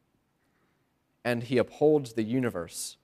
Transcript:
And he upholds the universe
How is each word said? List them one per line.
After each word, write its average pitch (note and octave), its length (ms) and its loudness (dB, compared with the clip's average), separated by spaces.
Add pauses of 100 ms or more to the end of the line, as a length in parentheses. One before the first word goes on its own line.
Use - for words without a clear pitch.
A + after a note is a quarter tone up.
(1200)
And A#2+ 200 -2
he B2 120 -2
upholds C#3 560 2
the A2+ 100 -2
universe A2 800 -4